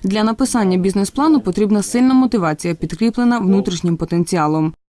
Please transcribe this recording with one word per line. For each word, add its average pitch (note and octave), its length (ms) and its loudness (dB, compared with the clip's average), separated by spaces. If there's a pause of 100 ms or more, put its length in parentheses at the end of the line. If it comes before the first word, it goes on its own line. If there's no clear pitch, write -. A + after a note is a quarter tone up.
Для G#3 200 -2
написання A3 540 0
бізнес-плану G3+ 640 0
потрібна G3+ 420 0
сильна B3+ 300 2
мотивація, F3 600 0
підкріплена A#3 640 -2
внутрішнім F#3 580 0
потенціалом. D#3+ 760 -2 (160)